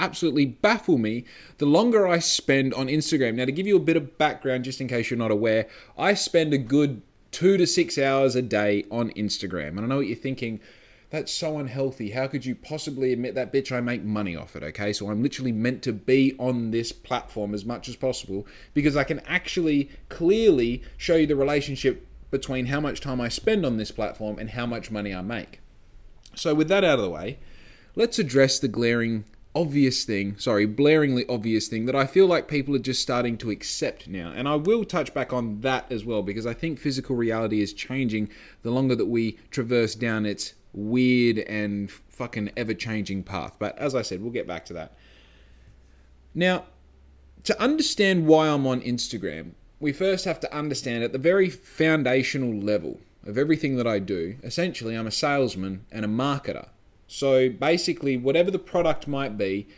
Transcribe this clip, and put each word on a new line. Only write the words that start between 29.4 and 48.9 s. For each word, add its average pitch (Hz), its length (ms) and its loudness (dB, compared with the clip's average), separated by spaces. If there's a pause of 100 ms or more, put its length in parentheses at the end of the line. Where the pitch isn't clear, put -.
obvious 143 500 2
thing, 101 320 -2
sorry, 107 300 2
blaringly 139 600 4
obvious 113 400 0
thing 113 180 -4
that 131 80 0
I 135 140 2
feel 190 180 8
like 175 220 2
people 143 260 0
are 127 60 0
just 127 200 -2
starting 120 360 0
to 113 160 -6
accept - 560 -6
now. 85 260 -8
And 135 140 -4
I 151 80 2
will 202 280 0
touch 165 300 -4
back 131 180 -4
on 113 280 -4
that 131 300 -2
as 110 140 -4
well 110 180 -2
because 101 220 -6
I 117 100 -4
think 165 260 -6
physical 131 340 -4
reality 113 460 0
is 101 120 -2
changing 110 560 -4 (340)
the 117 100 -2
longer 131 240 2
that 107 100 0
we 113 300 0 (160)
traverse 117 420 0
down 110 320 -2
its - 280 -6 (180)
weird 120 680 2
and 101 500 -4
fucking - 680 -8
ever-changing 107 640 -4
path. - 380 -8
But 104 180 -6
as 135 160 -2
I 120 80 0
said, 92 180 -6
we'll 117 120 -6
get 107 160 -6
back 85 160 -8
to - 80 -16
that. 82 240 -12 (1400)
Now, 180 300 2 (800)
to 202 180 0
understand 202 640 2
why 156 220 8
I'm 139 180 2
on 127 140 0
Instagram, 90 720 -6 (300)